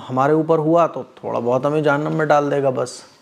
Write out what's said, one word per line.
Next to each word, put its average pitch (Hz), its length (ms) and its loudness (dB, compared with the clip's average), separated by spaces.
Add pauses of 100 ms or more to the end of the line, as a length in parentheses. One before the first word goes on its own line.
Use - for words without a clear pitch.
हमारे 135 280 2
ऊपर 160 240 2
हुआ 160 300 2
तो 131 140 -10 (120)
थोड़ा 117 240 -8
बहुत 123 260 0
हमें 151 180 0
जहन्नम 151 300 0
में 156 140 -2
डाल 147 220 2
देगा 139 220 0
बस। 127 320 -6 (180)